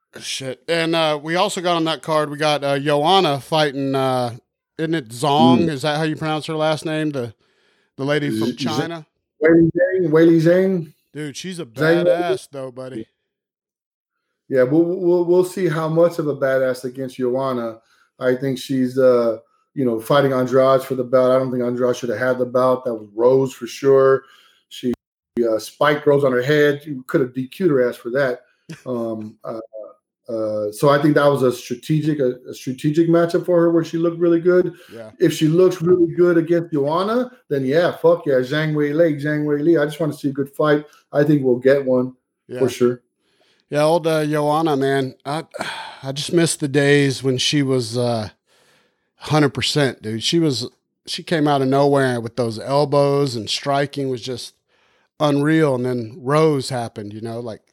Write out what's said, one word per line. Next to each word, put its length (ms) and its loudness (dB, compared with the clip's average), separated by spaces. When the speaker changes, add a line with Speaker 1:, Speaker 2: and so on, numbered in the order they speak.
Speaker 1:
Shit. 480 -10
And, 260 0
uh, 280 0
we 120 -6
also 260 -2
got 160 0
on 80 0
that 180 -4
card, 280 0
we 60 -8
got, 260 0
uh, 160 0
Joanna 640 2
fighting, 540 -2
uh, 420 -2
isn't 160 -2
it 140 -4
Zong? 560 4
Speaker 2:
Mm. 60 0
Speaker 1:
Is 120 -6
that 140 0
how 80 -2
you 120 -2
pronounce 300 -4
her 80 -6
last 300 0
name? 260 -4
The, 240 -6
the 80 -6
lady 260 0
from 180 -2
Speaker 2:
Z-, 100 -4
Z-, 60 -6
Speaker 1:
China? 420 -4
Speaker 2:
Weili 320 6
Zhang, 360 0
Weili 320 6
Zhang. 500 2
Speaker 1:
Dude, 240 -10
she's 220 -12
a 80 -10
Speaker 2:
Zhang 380 0
Weili. 20 2
Speaker 1:
badass, 440 0
though, 200 -12
buddy. 360 -12
Speaker 2:
Yeah, 160 4
we'll, 200 4
we'll, 400 0
we'll 200 4
see 240 -2
how 200 -2
much 300 2
of 80 -2
a 100 -4
badass 480 0
against 320 -10
Joanna. 640 -4
I 160 2
think 240 -4
she's, 400 -2
uh, 400 4
you 100 -2
know, 140 0
fighting 340 2
Andrade 500 2
for 120 -6
the 100 -4
belt. 280 2
I 60 4
don't 120 -4
think 120 -4
Andrade 340 -2
should 140 -6
have 80 -4
had 200 -2
the 80 -2
belt. 380 0
That 100 -4
was 200 -12
Rose 380 2
for 140 -14
sure. 580 4
She, 240 -4
uh, 80 0
spiked 480 0
Rose 180 4
on 80 2
her 100 0
head. 420 2
You 220 -12
could 160 0
have 120 -6
D 140 -8
Q'd 220 0
her 180 2
ass 80 -8
for 140 -12
that. 320 -2
Um, 560 -8
uh, 180 -12
uh, 420 -4
so 200 0
I 100 4
think 140 4
that 120 4
was 160 2
a 80 4
strategic, 720 -4
a, 140 0
a 60 -14
strategic 540 -2
matchup 380 2
for 140 2
her 120 4
where 120 2
she 140 -8
looked 200 -2
really 220 2
good. 340 2
Speaker 1:
Yeah. 260 -18
Speaker 2:
If 140 2
she 160 0
looks 320 4
really 340 2
good 220 4
against 360 0
Joanna, 580 -2
then 160 -2
yeah, 320 0
fuck 300 2
yeah, 80 2
Zhang 400 0
Weili, 460 0
Zhang 260 -2
Weili. 340 2
I 60 0
just 120 -8
wanna 140 -2
see 160 -6
a 40 -4
good 180 -6
fight. 340 0
I 120 4
think 180 2
we'll 140 2
get 280 2
one 300 -2
Speaker 1:
Yeah. 140 -12
Speaker 2:
for 80 2
sure. 340 -2
Speaker 1:
Yeah, 160 0
old, 220 2
uh, 200 0
Joanna, 500 0
man. 380 -2
I, 260 -8
<sighs> 540 -12
I 80 -8
just 200 -8
miss 240 2
the 120 -4
days 540 2
when 160 0
she 240 0
was, 340 -2
uh, 340 -2
hundred 380 0
percent, 480 -2
dude. 200 -6
She 180 0
was, 280 -2
she 160 -12
came 260 0
out 140 2
of 60 0
nowhere 520 2
with 160 -10
those 220 -2
elbows, 800 0
and 120 -8
striking 600 -4
was 120 -6
just 340 -12
unreal. 560 2
And 100 -2
then 320 -6
Rose 520 0
happened, 420 -8
you 80 -14
know, 180 -10
like, 240 -12